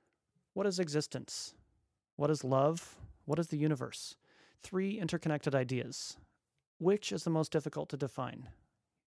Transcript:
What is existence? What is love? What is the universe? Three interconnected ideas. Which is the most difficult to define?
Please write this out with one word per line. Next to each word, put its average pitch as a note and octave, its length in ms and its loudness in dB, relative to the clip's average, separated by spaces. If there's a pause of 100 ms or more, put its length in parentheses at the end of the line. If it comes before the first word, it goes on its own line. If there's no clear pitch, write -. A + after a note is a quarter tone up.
(540)
What G3 120 0
is F#3 120 0
existence? - 760 -2 (600)
What D3 140 2
is D3 140 0
love? C#3 520 4 (280)
What D3+ 160 0
is D#3+ 80 0
the D#3 100 -2
universe? C#3 560 -2 (480)
Three G3 360 -2
interconnected D#3 560 0
ideas. B2+ 600 0 (640)
Which G3 300 4
is F#3 140 -4
the E3+ 60 2
most D#3+ 200 2
difficult D3+ 380 0
to C#3+ 80 -4
define? B2+ 520 -4 (580)